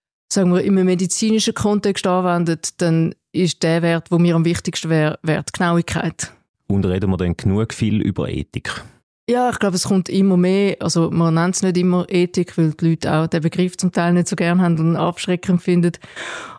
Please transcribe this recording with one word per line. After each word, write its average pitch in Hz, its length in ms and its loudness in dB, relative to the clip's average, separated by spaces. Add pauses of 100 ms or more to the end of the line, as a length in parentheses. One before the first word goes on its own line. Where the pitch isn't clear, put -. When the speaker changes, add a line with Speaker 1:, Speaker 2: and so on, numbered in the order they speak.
(320)
Speaker 1:
sagen 180 220 2
wir, 180 100 2
im 202 100 2
medizinischen 190 800 0
Kontext 208 520 -2
anwendet, 175 760 0
dann 165 340 2 (160)
ist 170 320 -2
der 165 180 2
Wert, 170 300 -2
wo 170 80 2
mir 170 160 4
am 165 80 2
wichtigsten 170 460 -2
wäre, 151 340 0
Wert 151 300 -4
Genauigkeit. - 800 -2 (340)
Speaker 2:
Und 98 180 0
reden 95 260 0
wir 90 60 0
denn 87 200 0
genug 104 360 0
viel 107 280 0
über - 260 -2
Ethik? - 560 -8 (440)
Speaker 1:
Ja, 247 220 2
ich - 80 -4
glaube, 190 180 0
es - 100 -2
kommt 190 220 0
immer 190 300 4
mehr. 190 440 2
Also 165 280 0
man 165 240 2
nennt 170 220 0
es - 80 -2
nicht 185 140 0
immer 180 320 2
Ethik, 180 500 -2
weil 160 140 2
die 165 160 0
Leute 160 220 -2
auch 156 140 0
den 165 160 -2
Begriff 175 340 -2
zum 180 160 -2
Teil 175 220 0
nicht 175 140 2
so - 80 -4
gern 175 260 2
haben 170 160 2
und 160 180 2
abschreckend 175 680 -2
finden. 175 300 2 (640)